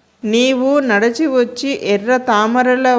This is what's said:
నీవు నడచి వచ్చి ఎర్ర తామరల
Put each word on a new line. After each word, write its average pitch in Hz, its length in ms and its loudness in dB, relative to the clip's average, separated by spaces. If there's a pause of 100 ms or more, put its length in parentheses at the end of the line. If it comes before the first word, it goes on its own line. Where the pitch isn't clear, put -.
(220)
నీవు 254 480 0 (200)
నడచి 233 360 0 (120)
వచ్చి 247 340 -2 (220)
ఎర్ర 226 240 0 (120)
తామరల 247 580 2 (100)